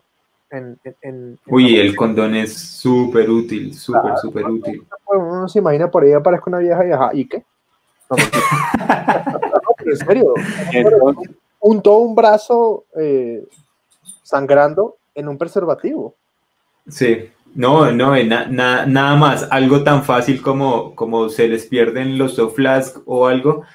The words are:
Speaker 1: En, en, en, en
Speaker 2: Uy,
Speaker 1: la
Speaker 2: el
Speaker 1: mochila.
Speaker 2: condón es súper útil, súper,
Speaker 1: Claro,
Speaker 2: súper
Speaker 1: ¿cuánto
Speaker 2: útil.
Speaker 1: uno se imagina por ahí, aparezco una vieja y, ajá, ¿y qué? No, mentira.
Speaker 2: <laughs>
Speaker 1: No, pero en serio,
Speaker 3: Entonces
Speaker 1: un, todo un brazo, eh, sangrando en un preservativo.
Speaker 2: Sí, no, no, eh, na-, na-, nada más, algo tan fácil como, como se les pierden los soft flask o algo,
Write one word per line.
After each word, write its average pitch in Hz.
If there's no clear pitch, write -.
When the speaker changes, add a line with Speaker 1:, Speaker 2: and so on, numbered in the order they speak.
Speaker 1:
En, 127
en, 131
en, 135
en 123
Speaker 2:
Uy, 127
Speaker 1:
la 123
Speaker 2:
el 113
Speaker 1:
mochila. 98
Speaker 2:
condón 110
es 110
súper 120
útil, 113
súper, 117
Speaker 1:
Claro, 117
Speaker 2:
súper -
Speaker 1:
¿cuánto 113
Speaker 2:
útil. 113
Speaker 1:
uno 185
se 214
imagina 170
por 175
ahí, 143
aparezco 151
una 180
vieja 175
y, 180
ajá, 131
¿y 135
qué? -
No, 131
mentira. -
Speaker 2:
<laughs> -
Speaker 1:
No, -
pero 330
en 139
serio, 165
Speaker 3:
Entonces 143
Speaker 1:
un, 208
todo 208
un 233
brazo, 226
eh, 131
sangrando 147
en 147
un 143
preservativo. 170
Speaker 2:
Sí, 120
no, 135
no, 131
eh, 123
na-, 113
na-, 127
nada 139
más, 143
algo 135
tan 143
fácil 127
como, 135
como 113
se 117
les 113
pierden 127
los 131
soft 113
flask 131
o 127
algo, 135